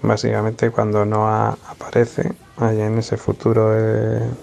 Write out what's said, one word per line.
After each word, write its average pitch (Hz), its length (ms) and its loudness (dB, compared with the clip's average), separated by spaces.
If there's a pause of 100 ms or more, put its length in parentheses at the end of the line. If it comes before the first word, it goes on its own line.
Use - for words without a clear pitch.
Básicamente 110 680 0
cuando 107 340 0
Noah 107 540 0 (100)
aparece - 640 -2 (240)
allá 110 300 0
en 110 120 0
ese 113 180 -4
futuro 110 540 2
de 110 500 0 (220)